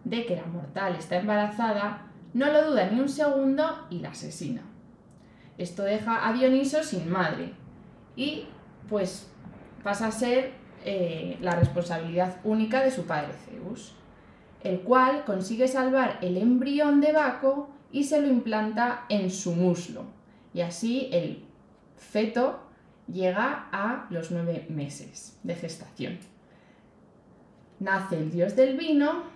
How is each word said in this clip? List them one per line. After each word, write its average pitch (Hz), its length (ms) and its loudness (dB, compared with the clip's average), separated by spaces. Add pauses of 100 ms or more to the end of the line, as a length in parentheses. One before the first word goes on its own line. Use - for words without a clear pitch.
de 233 220 -4
que 180 100 -2
la 165 100 -8
mortal 175 500 -4
está 180 220 -4
embarazada, 208 880 0 (260)
no 262 180 2
lo 302 200 6
duda 196 180 4
ni 220 100 2
un 277 100 2
segundo 285 800 2
y 170 100 -6
la 147 100 -10
asesina. - 520 -8 (960)
Esto 180 260 -6
deja 214 440 0
a 226 60 2
Dioniso 269 500 4
sin 170 260 -4
madre - 440 -2 (640)
y, 294 320 -6 (420)
pues, 196 400 -4 (540)
pasa 202 240 -2
a 214 40 -2
ser, 254 400 2 (320)
eh, 170 560 -4
la 180 160 0
responsabilidad 170 880 0
única 220 400 2
de 262 80 4
su 185 140 -6
padre 147 260 -4 (140)
Zeus, - 480 -14 (720)
el 180 180 -2
cual 254 440 4
consigue 220 440 0
salvar 262 520 2
el 180 140 0
embrión 277 640 4
de 302 140 6
Baco 277 560 2 (220)
y 285 140 0
se 302 140 4
lo 294 80 2
implanta 226 800 0
en 196 240 0
su - 220 -4
muslo. 175 500 0 (500)
Y 175 80 -2
así 226 520 -2
el 170 320 -2 (520)
feto 226 640 0 (480)
llega 190 640 -2
a 208 380 -4
los 170 220 -6
nueve 170 380 -4
meses - 760 -10
de 170 120 -6
gestación. - 640 -10 (1600)
Nace 190 380 0
el 156 140 -2
dios 175 240 0
del 269 220 6
vino 320 460 2 (120)